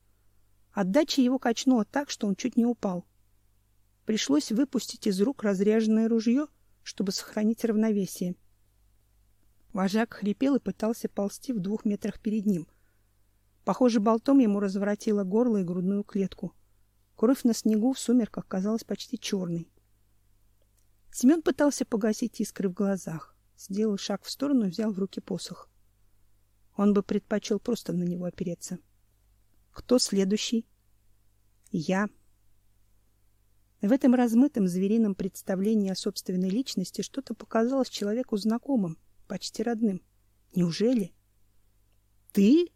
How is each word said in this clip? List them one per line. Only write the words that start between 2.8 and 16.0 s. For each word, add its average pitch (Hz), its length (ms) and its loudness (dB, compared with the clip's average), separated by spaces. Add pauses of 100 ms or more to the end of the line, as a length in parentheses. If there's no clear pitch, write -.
Пришлось 262 480 0
выпустить - 540 -2
из 190 160 0
рук 262 200 -6
разряженное 214 640 2
ружьё, 233 420 2 (340)
чтобы 190 300 -4
сохранить - 520 -2
равновесие. 208 720 0 (1400)
Вожак 196 420 0
хрипел 262 420 0
и - 40 -2
пытался 214 480 -4
ползти - 460 -6
в 214 60 -4
двух 196 260 -4
метрах 208 340 -4
перед 214 240 -2
ним. 180 240 -2 (960)
Похоже, 233 360 2
болтом 226 380 4
ему 208 220 4
разворотило 202 640 -2
горло 220 320 2
и 190 80 0
грудную 185 400 -2